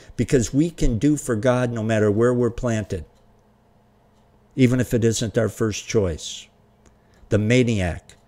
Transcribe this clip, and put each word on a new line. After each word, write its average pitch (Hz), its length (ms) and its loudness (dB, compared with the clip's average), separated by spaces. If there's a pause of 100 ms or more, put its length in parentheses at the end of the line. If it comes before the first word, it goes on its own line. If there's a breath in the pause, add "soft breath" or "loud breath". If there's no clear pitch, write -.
(160 loud breath)
Because 127 380 0
we 160 160 2
can 120 280 0
do 147 180 2
for 127 180 -4
God 123 380 0
no 117 100 -6
matter 107 300 2
where 117 200 2
we're 120 180 0
planted, 107 540 -4 (1500)
even 127 240 4
if 123 160 -2
it 113 80 0
isn't 113 340 -2
our 110 120 2
first 107 400 -4
choice. - 580 -4 (840 soft breath)
The 107 80 2
maniac 107 760 0 (140 soft breath)